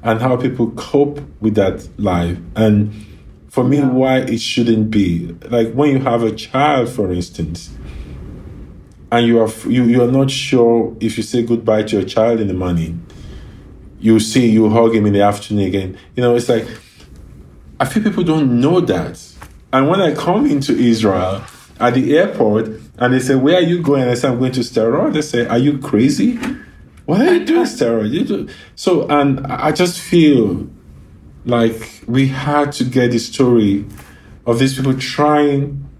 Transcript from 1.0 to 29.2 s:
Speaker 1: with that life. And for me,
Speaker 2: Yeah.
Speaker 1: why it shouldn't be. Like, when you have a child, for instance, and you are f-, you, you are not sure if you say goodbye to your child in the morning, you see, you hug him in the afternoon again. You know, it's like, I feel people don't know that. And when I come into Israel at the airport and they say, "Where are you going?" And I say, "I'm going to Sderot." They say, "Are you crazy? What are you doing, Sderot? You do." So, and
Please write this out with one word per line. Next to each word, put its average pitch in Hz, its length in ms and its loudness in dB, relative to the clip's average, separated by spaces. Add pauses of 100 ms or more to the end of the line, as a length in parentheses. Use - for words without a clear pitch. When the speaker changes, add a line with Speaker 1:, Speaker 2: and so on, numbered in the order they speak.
Speaker 1:
with 104 140 0
that 98 340 0 (100)
life. 87 400 -2 (180)
And 107 360 2 (580)
for 127 140 -2
me, 131 140 2
Speaker 2:
Yeah. 139 140 2
Speaker 1:
why 131 260 2
it 123 240 -2
shouldn't 113 480 0
be. 90 460 -2 (160)
Like, 113 220 0
when 143 180 2
you 131 80 2
have 117 240 0
a 110 80 0
child, 131 580 0
for 95 220 -4
instance, 85 580 -8 (1400)
and 117 160 2
you 117 120 4
are 110 80 4
f-, - 200 -8
you, 123 160 2
you 120 200 4
are 120 80 2
not 135 200 2
sure 117 680 2
if 110 180 -4
you 110 60 -4
say 120 200 -2
goodbye 107 400 0
to 107 140 -2
your 92 80 0
child 113 340 0
in 104 80 -2
the 92 80 -4
morning, 85 500 -4 (920)
you 110 200 4
see, 120 300 0
you 110 200 4
hug 113 260 4
him 104 100 2
in 104 80 2
the 101 80 2
afternoon 101 460 0
again. 95 280 -4 (200)
You 123 80 -2
know, 120 120 4
it's 117 140 -2
like, 113 160 0 (1120)
I 139 60 0
feel 214 160 -2
people 202 220 -2
don't 151 360 0
know 160 200 2
that. 87 420 -4 (500)
And 135 160 2
when 190 140 0
I 160 140 0
come 208 320 0
into 139 280 0
Israel 98 680 0 (360)
at 120 140 2
the 131 240 2
airport 113 520 0 (280)
and 123 160 2
they 131 60 2
say, 131 160 0
"Where 143 220 4
are 180 40 4
you 175 200 0
going?" 143 200 2
And 123 100 0
I 120 40 0
say, 131 120 -2
"I'm 123 120 -2
going 127 140 0
to 127 80 -4
Sderot." 120 520 0
They 151 80 -2
say, 120 240 -2
"Are 117 140 0
you 143 180 2
crazy? 139 600 0 (680)
What 202 160 2
are 349 120 4
you 339 120 0
doing, 339 200 2
Sderot? 113 460 -2
You 170 140 -2
do." - 220 -4 (280)
So, 170 320 0
and 139 400 2